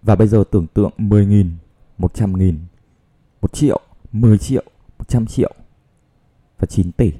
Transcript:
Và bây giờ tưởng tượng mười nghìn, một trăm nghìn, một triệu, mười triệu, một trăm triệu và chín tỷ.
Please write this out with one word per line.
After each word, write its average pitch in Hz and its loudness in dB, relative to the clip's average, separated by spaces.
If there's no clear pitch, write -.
Và 107 2
bây 107 2
giờ 104 2
tưởng 87 0
tượng 104 -2
mười 104 2
nghìn, 101 2
một 90 -4
trăm 101 -2
nghìn, 92 0
một - -4
triệu, 143 0
mười 110 4
triệu, 123 -4
một - -12
trăm 113 -2
triệu - -4
và - -2
chín 87 -4
tỷ. 98 -2